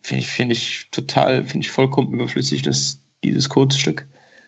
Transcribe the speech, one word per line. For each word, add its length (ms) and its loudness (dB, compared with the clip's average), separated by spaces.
finde 220 -4
ich, 60 -6
finde 240 0
ich 380 -6
total, 520 2
finde 220 -4
ich 60 -8
vollkommen 420 2
überflüssig, 480 -2
das, 380 -2
dieses 260 0
kurze 300 4
Stück. 280 -2